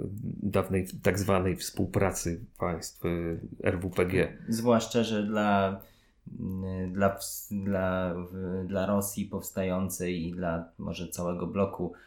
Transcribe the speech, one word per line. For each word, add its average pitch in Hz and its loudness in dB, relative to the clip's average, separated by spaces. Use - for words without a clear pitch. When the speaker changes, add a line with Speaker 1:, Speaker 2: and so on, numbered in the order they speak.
Speaker 1:
dawnej 95 2
tak 98 4
zwanej 92 4
współpracy 92 0
państw, - -4
y, 85 -2
R 92 0
W 92 -2
P 90 2
G. 87 2
Speaker 2:
Zwłaszcza 113 4
że 107 0
dla, 101 2
y, 92 -4
dla 95 4
ws-, - -4
dla, 92 2
w-, 92 -4
dla 95 0
Rosji 101 0
powstającej 92 -2
i 87 -4
dla 85 -2
może 82 -6
całego 90 -4
bloku, 95 0